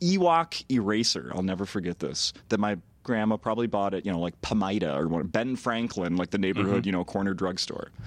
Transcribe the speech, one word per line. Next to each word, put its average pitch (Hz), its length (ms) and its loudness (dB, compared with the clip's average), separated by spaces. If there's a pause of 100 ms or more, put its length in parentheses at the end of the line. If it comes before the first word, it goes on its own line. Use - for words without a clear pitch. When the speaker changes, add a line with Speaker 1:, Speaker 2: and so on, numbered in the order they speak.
Speaker 1:
Ewok 175 720 4
eraser. 107 640 2
I'll 92 80 0
never 95 240 0
forget 87 320 -4
this. - 340 -4 (160)
That 110 100 2
my 104 200 0 (240)
grandma 110 340 2
probably 117 300 0
bought 101 260 0
it, 92 140 -4
you 101 60 0
know, 85 60 0
like, 87 220 -4
Pomida 95 560 0
or 80 120 0
what, 82 220 -2
Ben 120 260 0
Franklin, 113 600 -2
like, 90 140 0
the 101 80 0
neighborhood, 95 400 2
Speaker 2:
Mm-hmm. - 80 0
Speaker 1:
you 98 60 2
know, 90 120 0
corner 98 300 -2
drugstore. 92 560 -4 (160)